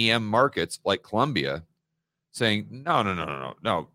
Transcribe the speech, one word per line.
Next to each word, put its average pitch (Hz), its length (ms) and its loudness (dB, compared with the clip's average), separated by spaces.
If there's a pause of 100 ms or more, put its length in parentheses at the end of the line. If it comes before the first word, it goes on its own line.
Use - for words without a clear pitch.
E 113 100 4
M 113 160 2
markets 107 580 0
like 95 180 2
Colombia 90 640 -2 (640)
saying, 107 400 0
"No, 135 320 -2
no, 98 120 0
no, 82 100 -4
no, 73 140 -6
no, 65 240 -10
no. 90 320 0